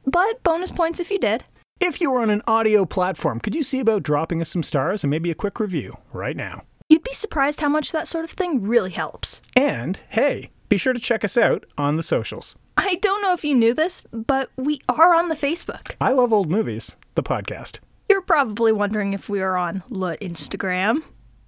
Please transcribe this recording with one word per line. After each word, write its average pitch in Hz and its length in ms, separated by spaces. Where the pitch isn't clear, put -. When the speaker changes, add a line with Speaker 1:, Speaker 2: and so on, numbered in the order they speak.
Speaker 1:
But 381 380
bonus 349 280
points 330 280
if 349 100
you 392 100
did. 226 240
Speaker 2:
If 359 200
you 285 120
were 247 100
on 220 80
an 208 180
audio 214 380
platform, 170 540
could 202 160
you 320 80
see 262 160
about 214 240
dropping 156 360
us 165 100
some 175 140
stars 160 400
and 139 80
maybe 165 200
a 160 40
quick - 240
review 165 380
right 113 260
now? 107 260
Speaker 1:
You'd 311 140
be 539 100
surprised 294 480
how 294 80
much 294 220
that - 160
sort 330 180
of - 60
thing 339 300
really 202 300
helps. - 500
Speaker 2:
And, 175 540
hey, 190 420
be 202 80
sure 254 160
to 240 60
check - 240
us 208 140
out 185 280
on 147 180
the 160 80
socials. - 520
Speaker 1:
I 370 200
don't 403 260
know 381 120
if 330 120
you 285 100
knew 233 180
this, 311 280
but 262 460
we 294 320
are 330 260
on 339 140
the 320 60
Facebook. - 680
Speaker 2:
I 190 100
Love 247 220
Old 196 160
Movies, 143 460
the - 80
podcast. - 560
Speaker 1:
You're 392 120
probably 233 500
wondering 202 420
if 196 160
we 196 120
are 190 140
on 180 340
Le 185 280
Instagram. 185 840